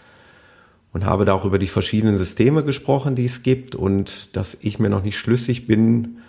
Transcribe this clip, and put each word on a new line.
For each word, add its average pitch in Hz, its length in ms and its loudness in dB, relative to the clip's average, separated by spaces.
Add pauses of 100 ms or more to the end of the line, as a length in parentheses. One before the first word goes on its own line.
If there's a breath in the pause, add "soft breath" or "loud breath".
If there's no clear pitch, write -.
(920 soft breath)
Und 92 120 -4
habe 98 200 2
da 98 100 4
auch 95 100 -2
über 95 140 0
die 95 80 -2
verschiedenen 107 500 2
Systeme 117 460 2
gesprochen, 139 520 -2
die 123 100 0
es - 180 -6
gibt 127 320 -2
und 98 600 -2
dass - 260 -6
ich 104 180 -4
mir 107 100 2
noch 101 140 0
nicht 104 160 -6
schlüssig 120 480 -2
bin, 113 500 2 (120)